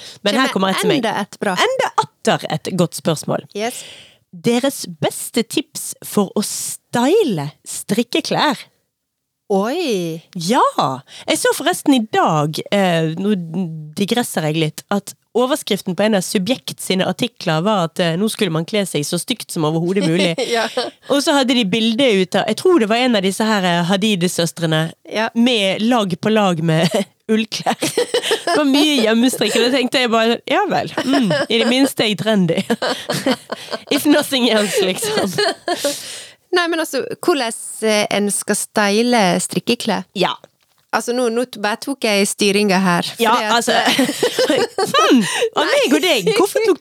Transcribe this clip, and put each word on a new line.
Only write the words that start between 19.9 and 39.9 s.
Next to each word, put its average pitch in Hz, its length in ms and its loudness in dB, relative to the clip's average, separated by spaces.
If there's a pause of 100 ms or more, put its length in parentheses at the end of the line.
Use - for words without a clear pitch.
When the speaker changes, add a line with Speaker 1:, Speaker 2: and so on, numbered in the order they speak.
Speaker 1:
mulig. 170 260 2 (100)
Speaker 2:
<laughs> 220 60 -4
Ja. 226 160 0 (440)
Speaker 1:
Og 277 120 2
så - 120 0
hadde 269 200 2
de 247 120 2
bildet 220 580 2
ut - 120 -2
av, 190 120 0
jeg - 100 -2
tror 359 220 4
det 214 100 2
var 226 80 2
en 247 200 2
av 196 40 2
disse 190 240 0
her, 214 180 2
eh, 175 220 2
Hadide-søstrene, 170 1040 0 (220)
Speaker 2:
Ja. 214 220 -2
Speaker 1:
med 220 460 2
lag 220 280 2 (100)
på 214 140 0
lag 185 300 2
med 165 260 2 (200)
<laughs> - 200 -12
ullklær. - 480 0
Det - 800 -2
var 302 80 2
mye 285 380 4
hjemmestrikk, 226 540 2
og 233 100 2
da 254 100 2
tenkte 254 220 0
jeg 247 120 0
bare, 226 360 2
"Ja 359 180 0
vel, 180 240 -2 (160)
mm, 240 260 2 (180)
i 220 100 2
det 226 100 2
minste 262 340 2
er 214 100 0
jeg 180 40 -2
trendy." 196 460 2 (640)
<laughs> - 640 -6
If 285 140 0
nothing 277 440 4
else, 214 320 2
liksom. 208 520 -2 (1200)
Speaker 2:
Nei, 349 160 2
men 339 100 -2
altså, 294 220 -4 (160)
hvordan, 269 340 0 (320)
eh, 214 280 2
en 202 200 0
skal - 240 -2
style 220 680 2 (180)
strikkeklær? 185 720 -2